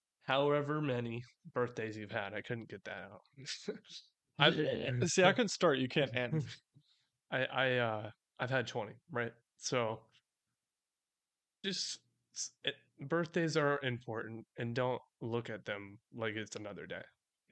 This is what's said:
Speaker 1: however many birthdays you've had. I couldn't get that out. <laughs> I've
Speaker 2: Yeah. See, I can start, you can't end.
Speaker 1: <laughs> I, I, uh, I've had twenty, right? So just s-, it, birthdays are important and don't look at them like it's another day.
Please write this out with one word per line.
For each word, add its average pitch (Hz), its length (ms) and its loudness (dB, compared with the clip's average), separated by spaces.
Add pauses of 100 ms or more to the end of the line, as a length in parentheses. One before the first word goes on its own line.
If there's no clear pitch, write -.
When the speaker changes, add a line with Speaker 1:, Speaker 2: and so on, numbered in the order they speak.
(220)
Speaker 1:
however 147 580 4
many 120 420 -2 (320)
birthdays 117 420 -2
you've 104 160 -8
had. 104 220 -4
I 104 80 -6
couldn't 113 260 -6
get 101 160 -12
that 95 280 -10
out. 101 100 -18 (140)
<laughs> - 1000 -12
I've 151 180 8
Speaker 2:
Yeah. 135 500 0
See, 180 180 6
I 190 80 10
can 196 160 2
start, 151 300 4
you 131 100 2
can't 127 260 0
end. 123 300 0 (440)
Speaker 1:
<laughs> - 420 -20
I, 131 140 2
I, 131 340 2
uh, 110 320 0 (280)
I've 123 120 -2
had 127 160 2
twenty, 113 280 -6 (160)
right? 120 220 -2 (240)
So 113 440 0 (1600)
just - 340 -4 (360)
s-, - 180 -8 (120)
it, 139 120 -4 (240)
birthdays 165 560 0
are 143 260 4
important 113 640 -4 (100)
and 117 180 -2
don't 127 280 0 (180)
look 113 300 -2
at 104 140 -8
them 101 340 -6 (160)
like 110 200 -2
it's 107 220 -6
another 101 300 -10
day. 87 160 -8 (500)